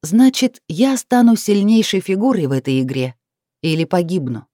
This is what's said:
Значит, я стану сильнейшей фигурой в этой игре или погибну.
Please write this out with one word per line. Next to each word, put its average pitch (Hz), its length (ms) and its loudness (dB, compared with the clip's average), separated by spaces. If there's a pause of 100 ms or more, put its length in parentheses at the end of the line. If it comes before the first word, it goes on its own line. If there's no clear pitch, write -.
Значит, 247 640 2
я 254 300 0
стану 233 400 2
сильнейшей 202 640 0
фигурой 196 460 -2
в 135 60 -2
этой 131 280 -2
игре 131 340 -4 (460)
или 160 240 -2
погибну. 165 680 -4